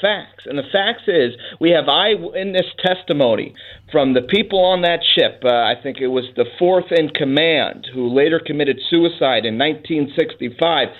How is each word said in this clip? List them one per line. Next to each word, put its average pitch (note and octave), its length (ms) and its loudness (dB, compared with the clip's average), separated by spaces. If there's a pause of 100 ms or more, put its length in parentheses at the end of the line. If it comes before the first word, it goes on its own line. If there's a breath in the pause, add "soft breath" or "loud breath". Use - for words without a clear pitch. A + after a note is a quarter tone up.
facts. - 460 -4
And C3+ 120 -8
the C3+ 140 -6
facts G3+ 340 -2
is D#3 240 2 (300 loud breath)
we E3 100 4
have D3+ 180 2
eyewitness F#3 760 0 (180)
testimony C#3+ 680 0 (380 loud breath)
from C3+ 220 2
the B2 80 2
people G3 420 0
on F3+ 180 2
that E3+ 160 2 (160)
ship. B2+ 300 0
Uh, B2+ 60 4
I A#2+ 300 2
think C3+ 200 -8
it C3 80 -2
was B2+ 160 -2 (100)
the A#2+ 120 0 (120)
fourth F3+ 320 2
in D#3+ 200 2
command C#3+ 840 0
who B2 180 -2
later D#3 320 2
committed C#3+ 360 -2 (100)
suicide D#3 560 2
in A2 100 -4
nineteen D3+ 600 -2
sixty-five, D3 720 -2 (120 loud breath)